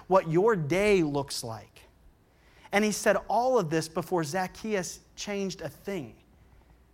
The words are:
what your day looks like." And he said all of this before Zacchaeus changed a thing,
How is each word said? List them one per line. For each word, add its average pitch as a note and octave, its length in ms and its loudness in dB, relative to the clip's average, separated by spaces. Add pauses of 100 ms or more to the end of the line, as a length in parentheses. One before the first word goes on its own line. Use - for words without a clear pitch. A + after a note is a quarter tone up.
what F#3 240 4
your G3+ 240 4
day F3+ 480 2
looks C#3 400 -4
like." A2 400 -14 (880)
And G#3 120 2
he G#3+ 80 2
said G3 260 2 (100)
all A#3+ 320 2
of E3 100 -2
this D#3+ 180 0
before E3+ 360 -2
Zacchaeus F#3 760 -6 (160)
changed G3 460 -8
a D#3 80 -10
thing, C#3 460 -10 (800)